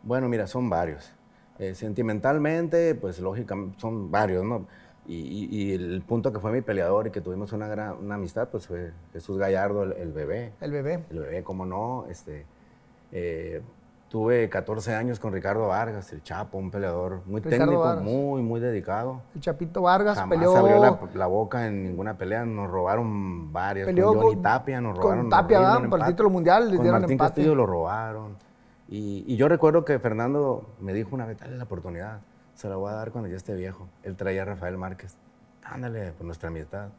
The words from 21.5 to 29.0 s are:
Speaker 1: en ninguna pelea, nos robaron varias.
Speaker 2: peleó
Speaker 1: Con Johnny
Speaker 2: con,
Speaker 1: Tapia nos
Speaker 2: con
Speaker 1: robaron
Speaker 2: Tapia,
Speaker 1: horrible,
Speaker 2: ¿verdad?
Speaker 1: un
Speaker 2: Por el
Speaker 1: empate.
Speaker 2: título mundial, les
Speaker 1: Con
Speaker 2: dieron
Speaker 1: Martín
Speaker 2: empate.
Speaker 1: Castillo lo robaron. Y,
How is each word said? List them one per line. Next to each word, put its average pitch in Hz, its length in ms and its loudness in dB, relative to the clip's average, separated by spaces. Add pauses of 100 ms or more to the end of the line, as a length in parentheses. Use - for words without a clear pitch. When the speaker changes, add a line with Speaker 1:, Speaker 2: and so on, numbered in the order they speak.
Speaker 1:
en 101 160 -2
ninguna 95 340 -4
pelea, 101 280 -2
nos 104 260 -4
robaron 95 840 -2
varias. 98 340 -2
Speaker 2:
peleó 185 260 4
Speaker 1:
Con 214 100 6
Johnny 220 120 6
Speaker 2:
con, 185 80 -4
Speaker 1:
Tapia 127 380 2
nos 113 140 -2
Speaker 2:
con - 80 -2
Speaker 1:
robaron 123 260 4
Speaker 2:
Tapia, 175 300 6
Speaker 1:
horrible, 185 80 8
Speaker 2:
¿verdad? 214 180 6
Speaker 1:
un 196 60 0
Speaker 2:
Por 190 80 2
el - 40 2
Speaker 1:
empate. 180 100 2
Speaker 2:
título 208 180 4
mundial, 180 380 6
les 190 80 2
Speaker 1:
Con 165 80 4
Speaker 2:
dieron 170 160 6
Speaker 1:
Martín 175 140 2
Speaker 2:
empate. 151 160 4
Speaker 1:
Castillo 151 260 4
lo 120 100 6
robaron. 104 680 -4 (520)
Y, 101 380 -6